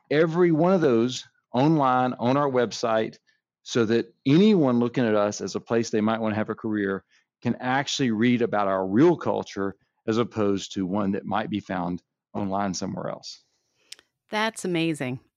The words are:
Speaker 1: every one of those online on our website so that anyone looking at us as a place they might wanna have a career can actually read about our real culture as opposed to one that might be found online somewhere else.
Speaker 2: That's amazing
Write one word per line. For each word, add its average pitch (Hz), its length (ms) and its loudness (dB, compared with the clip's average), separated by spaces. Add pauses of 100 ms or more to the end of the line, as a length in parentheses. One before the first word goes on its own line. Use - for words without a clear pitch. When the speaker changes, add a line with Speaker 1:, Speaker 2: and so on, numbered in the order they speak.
(120)
Speaker 1:
every 165 400 2
one 170 220 4
of 185 80 2
those 127 440 2 (280)
online 127 680 2
on 127 180 2
our 143 120 0
website 113 680 0 (460)
so 117 220 0
that 113 280 0 (120)
anyone 156 540 6
looking 120 260 0
at 107 100 2
us 104 260 0
as 98 140 -6
a 104 40 -4
place 117 300 -2
they 110 120 0
might 110 200 0
wanna 107 140 -2
have 107 140 -4
a 107 60 -4
career 101 480 -4 (380)
can 120 180 -2
actually 127 520 -2
read 117 300 2
about 104 260 0
our 95 200 -2
real 139 300 4
culture 101 580 -4 (320)
as 110 100 0
opposed 101 560 -2
to 95 140 -4
one 98 240 -2
that - 140 -4
might 104 240 -4
be 104 100 -4
found 90 420 -6 (320)
online 101 400 -4
somewhere - 360 -8
else. - 340 -14 (880)
Speaker 2:
That's 220 340 -4
amazing 160 540 -2 (180)